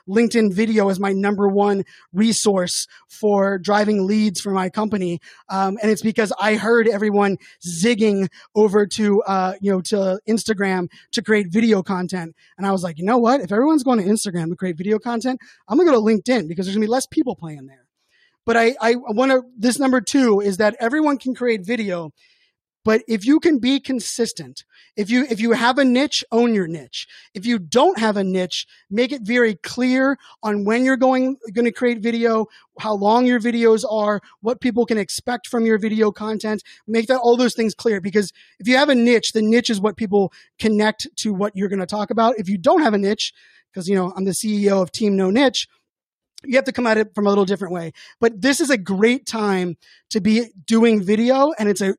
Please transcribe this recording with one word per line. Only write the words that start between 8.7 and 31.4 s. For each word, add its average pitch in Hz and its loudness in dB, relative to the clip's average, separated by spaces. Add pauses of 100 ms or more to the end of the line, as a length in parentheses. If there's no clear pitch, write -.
to, 208 0
uh, 190 -2
you 196 0
know, 185 0
to 190 -2
Instagram 190 -2 (220)
to 233 -4
create 202 0
video 214 2
content. 180 -6 (220)
And 196 -4
I 196 0
was 190 -2
like, 170 -10
"You 170 -8
know 240 2
what? 240 2
If 196 -6
everyone's 277 2
going 247 2
to 185 0
Instagram 175 -2
to 175 -6
create 180 -6
video 208 -2
content, 240 -6 (300)
I'm 220 0
gonna 349 4
go 277 6
to 220 2
LinkedIn 214 0
because 175 -6
there's 196 -6
gonna 214 0
be 214 -2
less 262 -2
people 254 -4
playing 147 -16
there." - -20 (640)
But 226 2
I, 226 2
I 233 2
wanna, 254 0 (160)
this 226 0
number 262 2
two 233 2
is 202 -2
that 208 0
everyone 285 0
can 254 -8
create 226 -2
video, 185 -4 (720)
but 220 2
if 208 -2
you 294 4
can 320 2
be 254 0
consistent, 214 -8 (300)
if 202 -4
you, 247 2
if 226 -2
you 233 2
have 247 2
a 285 4
niche, 262 0
own 233 2
your 190 0
niche. 156 -12 (260)
If 202 -10
you 240 0
don't 247 2
have 214 0
a 196 0
niche, 185 -4 (200)
make 233 -2
it 269 -8
very 226 0
clear 254 0 (240)
on 208 -2
when 226 0
you're 262 2
going, 262 2 (160)